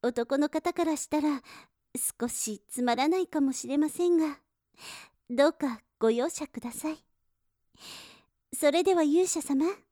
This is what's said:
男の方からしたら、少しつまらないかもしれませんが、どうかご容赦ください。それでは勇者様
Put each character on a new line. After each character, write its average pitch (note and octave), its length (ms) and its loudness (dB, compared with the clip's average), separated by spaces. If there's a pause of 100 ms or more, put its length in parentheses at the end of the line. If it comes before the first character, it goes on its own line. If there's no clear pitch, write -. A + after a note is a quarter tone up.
男 A#3+ 360 0
の D4 100 2
方 E4+ 240 -2
か F4 120 0
ら D#4 120 0
し - 120 -10
た D4+ 120 0
ら、 D4 220 0 (760)
少 A#3+ 80 -2
し - 400 -6
つ B3 140 -6
ま A#3 140 2
ら C4+ 120 2
な F4+ 100 2
い F#4 80 0
か D#4 140 -4
も C4+ 120 2
し B3 160 -8
れ C#4 100 0
ま D4+ 100 2
せ F4 200 0
ん F4 80 4
が、 D#4 220 0 (920)
ど C#4 180 4
う - 40 2
か B3 280 -4 (180)
ご A3+ 120 4
容 A#3+ 180 0
赦 D#4 180 -8
く - 140 -12
だ A#3+ 120 -10
さ - 180 -6
い。 D#4 140 -12 (1500)
そ D4 160 2
れ E4+ 120 2
で F#4 120 4
は E4+ 80 4
勇 D#4+ 240 4
者 E4 160 -4
様 C#4+ 240 0 (260)